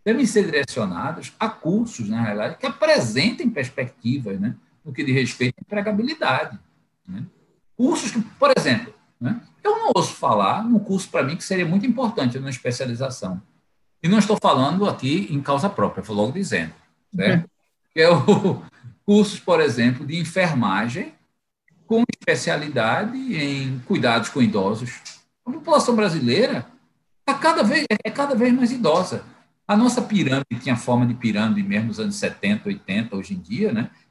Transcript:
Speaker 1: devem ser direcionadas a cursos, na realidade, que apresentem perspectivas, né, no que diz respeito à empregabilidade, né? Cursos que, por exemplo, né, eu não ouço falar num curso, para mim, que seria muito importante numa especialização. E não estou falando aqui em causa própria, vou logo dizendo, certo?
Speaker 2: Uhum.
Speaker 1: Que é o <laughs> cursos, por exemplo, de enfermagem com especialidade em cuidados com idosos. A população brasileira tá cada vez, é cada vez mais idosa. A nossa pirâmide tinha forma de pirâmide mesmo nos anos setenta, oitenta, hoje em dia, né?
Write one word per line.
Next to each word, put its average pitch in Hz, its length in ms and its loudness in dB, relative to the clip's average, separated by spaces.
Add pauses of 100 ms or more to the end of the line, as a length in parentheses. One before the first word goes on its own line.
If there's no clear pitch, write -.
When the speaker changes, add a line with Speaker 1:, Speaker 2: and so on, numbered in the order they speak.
Speaker 1:
devem 240 220 2
ser 208 220 4
direcionadas 131 920 -4
a 220 120 -2
cursos, 185 580 -2
na 113 140 0
realidade, 104 340 -4
que - 80 -12
apresentem 208 840 2
perspectivas, 123 920 -4
né, 120 160 -2 (260)
no - 80 -16
que 143 140 -6
diz 127 100 0
respeito 127 440 -2
à - 20 -18
empregabilidade, 208 1000 -2 (480)
né? 95 180 -10 (520)
Cursos 269 360 0
que, 226 100 -2
por - 340 2
exemplo, 139 380 0 (260)
né, 190 180 -2 (240)
eu 415 180 2
não 453 140 2
ouço - 200 0
falar 110 500 2
num 233 140 4
curso, 196 320 -2
para 160 120 0
mim, 139 140 -2
que - 80 -10
seria 180 220 0
muito 190 180 2
importante 220 540 0
numa 135 100 -8
especialização. 123 960 -6 (600)
E 165 60 0
não 214 100 6
estou 202 220 4
falando 160 480 4
aqui 143 420 -2
em 143 120 -2
causa - 260 0
própria, 101 340 -2
vou 107 140 -6
logo 131 160 0
dizendo, 104 400 -4 (420)
certo? 170 280 2
Speaker 2:
Uhum. - 60 -8 (440)
Speaker 1:
Que 160 80 0
é 160 80 8
o 175 540 4 (220)
<laughs> - 200 -20
cursos, 202 360 4
por 165 200 2
exemplo, 127 460 2
de 151 120 -6
enfermagem 147 960 -2 (720)
com 233 200 2 (160)
especialidade 151 1000 -2
em 143 640 -4
cuidados 117 480 0
com 143 120 -2
idosos. 107 600 0 (440)
A 247 60 -10
população 285 460 2
brasileira 170 680 0 (600)
tá 269 100 0
cada 320 300 2
vez, 285 200 2 (200)
é 220 60 -6
cada 277 260 -2
vez 247 180 4
mais 247 160 2
idosa. 180 540 0 (420)
A 208 100 2
nossa 240 240 4
pirâmide 139 600 0
tinha 127 160 -2
forma 123 300 0
de 120 80 0
pirâmide 107 520 0
mesmo 107 220 0
nos 104 100 -6
anos 104 160 -4
setenta, 101 540 -2
oitenta, 101 480 -4
hoje 95 180 -8
em 90 40 -6
dia, 143 340 -2
né? 110 180 -2 (200)